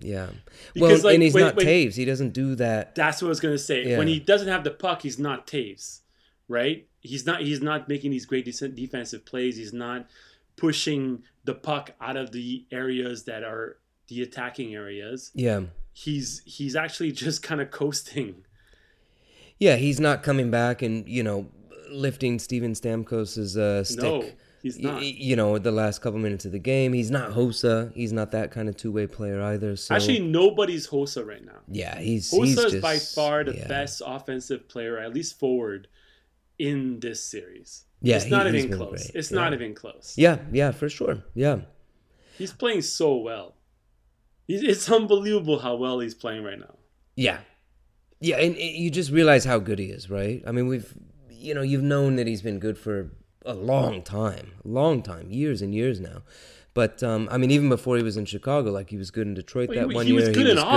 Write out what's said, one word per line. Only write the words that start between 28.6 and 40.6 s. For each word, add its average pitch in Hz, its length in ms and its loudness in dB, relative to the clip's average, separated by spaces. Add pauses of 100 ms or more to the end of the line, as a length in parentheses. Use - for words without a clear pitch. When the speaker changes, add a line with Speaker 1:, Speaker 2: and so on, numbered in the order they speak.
Speaker 1:
of 95 80 -6
two-way 107 300 -2
player 101 340 -6
either, 104 340 -2
so 156 200 0
Speaker 2:
Actually, 208 240 4
nobody's 175 680 4
Hossa 139 380 -4
right 104 200 -16
now. 104 220 -20
Speaker 1:
Yeah, 92 320 -8
he's, 110 320 -2
Speaker 2:
Hossa 339 140 6
Speaker 1:
he's 135 120 4
Speaker 2:
is 233 240 4
by 156 140 2
Speaker 1:
just, - 200 -4
Speaker 2:
far 151 280 2
the 135 120 -4
Speaker 1:
yeah. 139 120 -10
Speaker 2:
best 139 380 -6
offensive 131 640 -8
player, 117 300 -8
at 113 160 -10
least 160 260 -6
forward, 117 480 -2 (720)
in 135 400 -2
this 113 240 -8
series. - 640 -16 (160)
Speaker 1:
Yeah, 120 160 6
Speaker 2:
It's 101 100 -2
not 196 200 4
Speaker 1:
he, 180 60 2
he's 135 120 2
Speaker 2:
even 123 60 -4
Speaker 1:
been 95 160 -2
Speaker 2:
close. - 160 -10
Speaker 1:
great. - 120 -12
Speaker 2:
It's 160 160 -6
Speaker 1:
Yeah. 196 80 0
Speaker 2:
not 165 140 0
even 117 220 -6
close. - 420 -18
Speaker 1:
Yeah, 156 220 8 (120)
yeah, 139 200 2